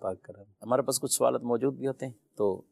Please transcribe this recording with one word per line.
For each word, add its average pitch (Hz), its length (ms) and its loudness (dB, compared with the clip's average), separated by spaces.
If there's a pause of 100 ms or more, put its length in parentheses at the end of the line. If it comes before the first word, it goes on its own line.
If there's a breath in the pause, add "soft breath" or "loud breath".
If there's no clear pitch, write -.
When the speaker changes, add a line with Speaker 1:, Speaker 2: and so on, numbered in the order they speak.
Speaker 1:
پاک 95 220 -4
کرم۔ - 200 -18 (200)
Speaker 2:
ہمارے 123 200 2
پاس 131 180 0
کچھ 135 120 -2
سوالات 123 300 2
موجود 120 320 0
بھی 131 120 -4
ہوتے 135 200 -4
ہیں 127 60 -8 (240)
تو 98 360 0